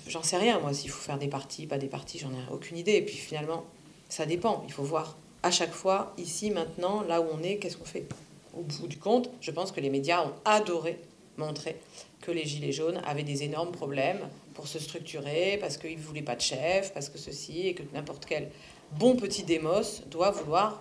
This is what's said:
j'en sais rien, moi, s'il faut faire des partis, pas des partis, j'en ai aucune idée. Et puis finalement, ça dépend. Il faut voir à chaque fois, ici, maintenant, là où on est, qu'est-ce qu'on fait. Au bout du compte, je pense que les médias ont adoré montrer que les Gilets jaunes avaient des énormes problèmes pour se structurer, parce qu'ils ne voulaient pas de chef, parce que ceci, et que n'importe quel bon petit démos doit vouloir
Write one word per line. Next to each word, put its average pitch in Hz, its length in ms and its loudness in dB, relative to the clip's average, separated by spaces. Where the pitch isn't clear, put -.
j'en 165 160 -4
sais - 140 4
rien, 214 220 6
moi, 147 140 0
s'il 139 180 -4
faut - 100 -8
faire 143 160 -4
des 139 100 -2
partis, 139 380 -6
pas 147 140 -2
des 139 80 -2
partis, - 320 -8
j'en 143 100 -6
ai 127 240 -6
aucune - 240 -8
idée. 175 160 4
Et 185 80 8
puis - 140 -2
finalement, 156 480 -4
ça - 180 -2
dépend. 175 420 2
Il - 40 -10
faut 143 120 -6
voir 156 340 0
à 175 100 4
chaque 165 220 2
fois, 190 440 2
ici, 208 340 -2
maintenant, 175 500 0
là 170 200 4
où 165 120 4
on 151 80 -2
est, 190 160 0
qu'est-ce 180 180 -4
qu'on - 100 -14
fait. - 200 -6
Au - 60 -6
bout - 260 -6
du - 100 -8
compte, 233 320 4
je 160 100 -6
pense 170 200 -2
que 160 100 -4
les 139 80 2
médias 143 340 4
ont 147 100 -4
adoré 180 540 4
montrer 151 400 -4
que - 100 -6
les 160 140 -2
Gilets 143 260 -2
jaunes 160 340 0
avaient 147 180 -2
des 143 200 0
énormes 156 280 -2
problèmes 143 480 0
pour 147 140 -10
se 160 120 -4
structurer, 156 800 0
parce 143 180 -4
qu'ils 160 200 -8
ne 156 40 -8
voulaient 151 200 -8
pas 123 140 -2
de - 60 -2
chef, 180 520 2
parce 147 160 -6
que - 80 -14
ceci, 156 500 -4
et 180 60 2
que 170 100 -8
n'importe 147 320 -8
quel 151 240 -2
bon 240 200 8
petit 202 260 -2
démos 165 640 2
doit 180 220 4
vouloir 202 500 2